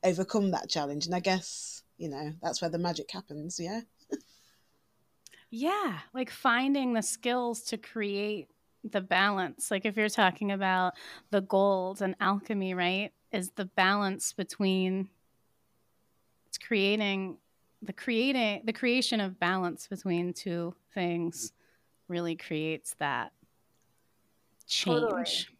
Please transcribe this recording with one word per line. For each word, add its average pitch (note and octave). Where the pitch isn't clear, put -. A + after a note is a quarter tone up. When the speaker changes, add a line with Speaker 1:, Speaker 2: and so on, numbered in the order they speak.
Speaker 1:
overcome F#3
that -
challenge. D3
And F3+
I F3+
guess, -
you E3
know, D3
that's D3+
where E3+
the E3+
magic E3+
happens, E3
yeah? F#3+
<laughs> -
Speaker 2:
Yeah, C#4+
like, B3+
finding C4
the A3+
skills A#3+
to A3
create G#3
the G#3+
balance. F#3+
Like, G3
if G#3
you're G#3+
talking G3+
about F#3
the G3+
gold G3
and F#3+
alchemy, G3
right, F#3
is F#3
the G3+
balance G3
between, F#3+
it's -
creating, G3
the G3+
creating, A#3+
the A3
creation A#3+
of F#3+
balance F3
between F3
two E3+
things E3+
really E3+
creates D#3
that C3+
Speaker 3:
Totally. D#3+
Speaker 2:
change. -